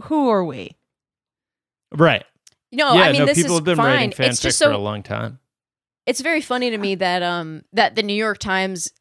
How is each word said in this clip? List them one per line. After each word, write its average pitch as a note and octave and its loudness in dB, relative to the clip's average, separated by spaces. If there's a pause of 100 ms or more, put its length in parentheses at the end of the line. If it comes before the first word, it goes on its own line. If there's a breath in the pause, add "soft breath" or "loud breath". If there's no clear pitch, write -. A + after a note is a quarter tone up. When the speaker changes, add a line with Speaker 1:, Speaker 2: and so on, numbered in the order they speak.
Speaker 1:
who D4 0
are G3 2
we? B2+ -10 (1120)
Speaker 2:
Right. C#3+ 2 (480)
Speaker 3:
No, C4+ 2
Speaker 2:
Yeah, F#3 8
Speaker 3:
I D#3 4
mean, C#3+ 2
Speaker 2:
no, D3 2
Speaker 3:
this E3+ 2
Speaker 2:
people F3+ 0
Speaker 3:
is E3+ 2
Speaker 2:
have D#3 -4
been F3 2
Speaker 3:
fine. A3+ 2
Speaker 2:
writing C4 2 (180)
Speaker 3:
It's - -2
just - -2
Speaker 2:
fanfic D4+ 4
for C#4+ 4
Speaker 3:
so G#3 -2
Speaker 2:
a - -2
long G#2 -6
time. A2 -8 (680)
Speaker 3:
It's B3 -2
very D#4 -2
funny B3 -2
to A3 -4
me G3+ -2
that, F3+ 0
um, E3 -6 (100)
that G#3 0
the A3 -2
New G#3 -4
York G#3 -2
Times F#3+ -4 (100)